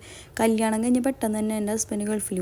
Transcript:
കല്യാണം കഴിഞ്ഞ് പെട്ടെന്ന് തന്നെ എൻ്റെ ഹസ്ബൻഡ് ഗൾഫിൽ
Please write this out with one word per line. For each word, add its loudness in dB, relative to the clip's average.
കല്യാണം 2
കഴിഞ്ഞ് 4
പെട്ടെന്ന് -2
തന്നെ -2
എൻ്റെ -2
ഹസ്ബൻഡ് -4
ഗൾഫിൽ -2